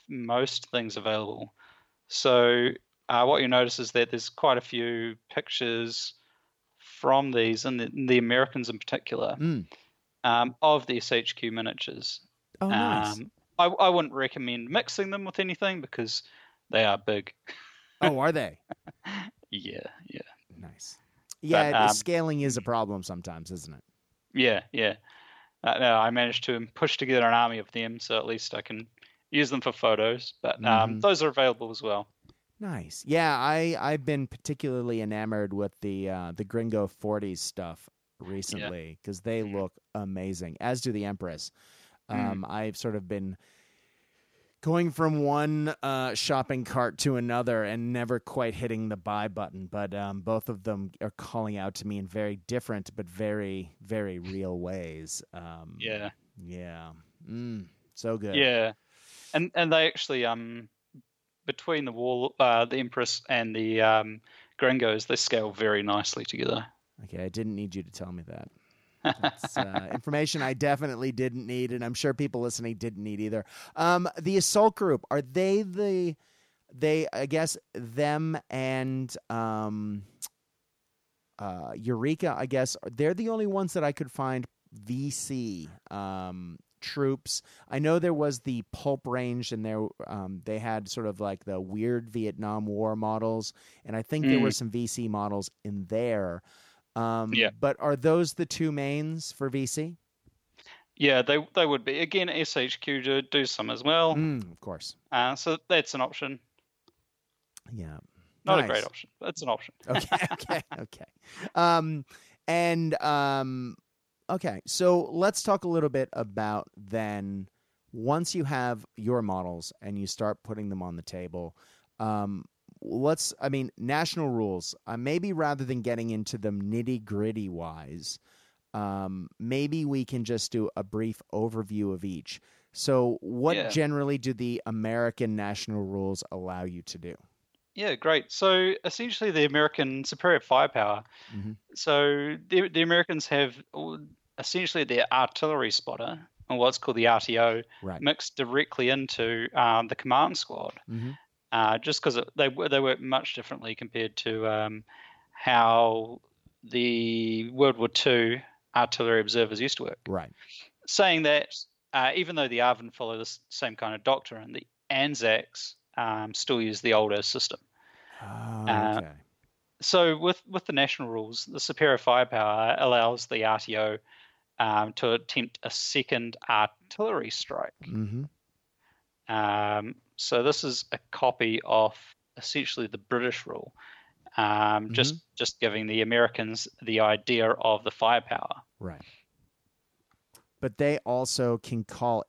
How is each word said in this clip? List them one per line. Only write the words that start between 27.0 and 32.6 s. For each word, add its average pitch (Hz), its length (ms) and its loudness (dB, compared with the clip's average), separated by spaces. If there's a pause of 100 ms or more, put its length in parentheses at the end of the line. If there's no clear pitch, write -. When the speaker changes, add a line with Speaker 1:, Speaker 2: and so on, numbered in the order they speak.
Speaker 1:
an 117 60 6
army 117 240 4
of 104 160 -10
them, 117 260 -6
so 113 200 -2
at - 80 -2
least 113 280 -6
I - 60 -6
can 113 260 -12 (440)
use 143 180 4
them 131 140 -2
for 123 100 -2
photos. 113 720 2
But, - 200 2
um, 113 280 6
Speaker 2:
Mm-hmm. 107 100 -4
Speaker 1:
those 185 220 6
are 156 60 4
available 123 420 4
as 110 100 -10
well. 104 260 -2 (540)